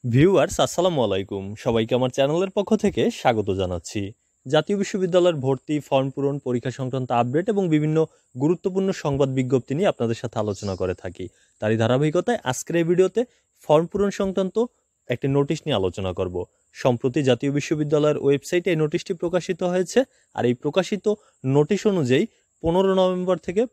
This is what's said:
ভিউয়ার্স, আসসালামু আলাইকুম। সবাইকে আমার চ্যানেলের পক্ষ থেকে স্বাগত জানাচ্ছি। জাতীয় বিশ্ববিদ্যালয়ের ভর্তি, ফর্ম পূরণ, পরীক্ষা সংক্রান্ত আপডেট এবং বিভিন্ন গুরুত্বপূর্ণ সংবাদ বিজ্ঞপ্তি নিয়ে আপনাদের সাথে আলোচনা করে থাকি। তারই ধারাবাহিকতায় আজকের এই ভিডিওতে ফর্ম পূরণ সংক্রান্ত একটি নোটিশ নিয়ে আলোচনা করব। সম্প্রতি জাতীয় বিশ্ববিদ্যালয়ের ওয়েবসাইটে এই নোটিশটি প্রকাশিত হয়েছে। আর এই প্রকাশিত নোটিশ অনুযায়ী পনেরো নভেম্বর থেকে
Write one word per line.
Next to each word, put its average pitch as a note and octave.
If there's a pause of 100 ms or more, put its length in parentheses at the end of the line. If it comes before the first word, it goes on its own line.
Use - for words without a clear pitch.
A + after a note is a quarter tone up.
ভিউয়ার্স, C#3+
আসসালামু D#3+
আলাইকুম। G2
সবাইকে A2+
আমার B2+
চ্যানেলের D#3
পক্ষ G#3
থেকে G#3
স্বাগত G#2+
জানাচ্ছি। F#2+ (360)
জাতীয় D3+
বিশ্ববিদ্যালয়ের F3+
ভর্তি, C3+
ফর্ম C3+
পূরণ, C#3
পরীক্ষা B2
সংক্রান্ত C3
আপডেট B2
এবং G3
বিভিন্ন D#3 (320)
গুরুত্বপূর্ণ F#3
সংবাদ C#3
বিজ্ঞপ্তি C3
নিয়ে F#3+
আপনাদের A#2
সাথে A2+
আলোচনা G2+
করে F#2
থাকি। F2+ (320)
তারই A2
ধারাবাহিকতায় D3+
আজকের C3
এই E3+
ভিডিওতে F#3 (360)
ফর্ম D#3+
পূরণ G3+
সংক্রান্ত G3 (420)
একটি B2
নোটিশ C#3+
নিয়ে C#3+
আলোচনা F#2+
করব। F2 (280)
সম্প্রতি B2+
জাতীয় C3
বিশ্ববিদ্যালয়ের D3+
ওয়েবসাইটে D#3
এই E3+
নোটিশটি D#3
প্রকাশিত F3
হয়েছে। F3+ (300)
আর A2+
এই B2
প্রকাশিত F#3 (320)
নোটিশ D3
অনুযায়ী D#3+ (340)
পনেরো F#3+
নভেম্বর F#3
থেকে G3